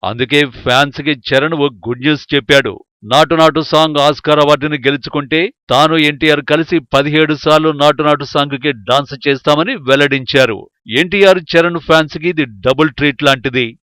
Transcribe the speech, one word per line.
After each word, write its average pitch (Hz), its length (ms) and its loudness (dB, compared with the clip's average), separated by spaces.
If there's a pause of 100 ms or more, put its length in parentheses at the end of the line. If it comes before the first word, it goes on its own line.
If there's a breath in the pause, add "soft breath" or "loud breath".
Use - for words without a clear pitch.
(100)
అందుకే 127 300 -2 (240)
ఫ్యాన్స్ 135 420 0
కి 151 80 -2 (140)
చరణ్ 147 340 0
ఓ 143 60 0 (180)
గుడ్ 120 200 -8
న్యూస్ 151 280 -2
చెప్పాడు. 131 400 0 (380)
నాటు 151 280 2
నాటు 160 200 4 (100)
సాంగ్ 156 340 0
ఆస్కార్ 151 380 0
అవార్డుని 147 420 0
గెలుచుకుంటే 143 560 -4 (320)
తాను 156 240 2 (140)
ఎన్టీఆర్ 147 400 0
కలిసి 160 260 0 (180)
పదిహేడు 151 480 2
సార్లు 156 280 2 (100)
నాటు 147 260 2
నాటు 143 240 0
సాంగ్ 143 320 -2
కి 147 80 -2 (180)
డాన్స్ 135 260 -2 (120)
చేస్తామని 147 480 0 (140)
వెల్లడించారు. 135 680 0 (440)
ఎన్టీఆర్ 190 400 2 (120)
చరణ్ 170 360 0
ఫ్యాన్స్ 160 340 0
కి 165 100 -2
ఇది 156 120 -2 (220)
డబుల్ 139 320 2
ట్రీట్ 143 280 -2
లాంటిది. 127 400 0 (180)